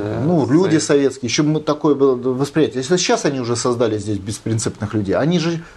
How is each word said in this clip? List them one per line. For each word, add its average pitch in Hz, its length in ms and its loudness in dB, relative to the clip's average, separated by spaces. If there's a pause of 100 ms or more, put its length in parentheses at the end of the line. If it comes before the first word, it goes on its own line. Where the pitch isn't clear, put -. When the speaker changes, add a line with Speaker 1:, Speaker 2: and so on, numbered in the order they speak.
Speaker 1:
да, 107 220 -4
Speaker 2:
Ну, 156 260 2
люди 160 280 4
Speaker 1:
совет- 143 60 0
Speaker 2:
советские, 139 440 0
еще 131 160 0
мы, 151 160 2
такое 151 340 0
было 135 220 4
восприятие. 127 600 -2
Если 131 180 -2
сейчас 208 300 0
они 139 160 -2
уже 117 160 -2
создали 117 400 0
здесь 104 200 -4
беспринципных 110 760 -6
людей, 98 200 0
они 147 260 2
же 165 220 -2 (160)